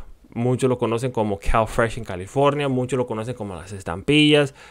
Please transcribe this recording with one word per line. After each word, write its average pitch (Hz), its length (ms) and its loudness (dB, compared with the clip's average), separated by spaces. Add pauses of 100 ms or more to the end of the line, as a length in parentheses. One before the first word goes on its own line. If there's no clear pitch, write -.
(320)
muchos 123 380 0
lo 123 80 0
conocen 117 340 -2
como 107 280 -2
CalFresh 113 580 2
en 117 60 -8
California, 139 640 -2
muchos 127 300 -2
lo 123 100 -2
conocen 113 260 -6
como 101 220 -10
las 87 160 -14
estampillas, 139 840 2 (180)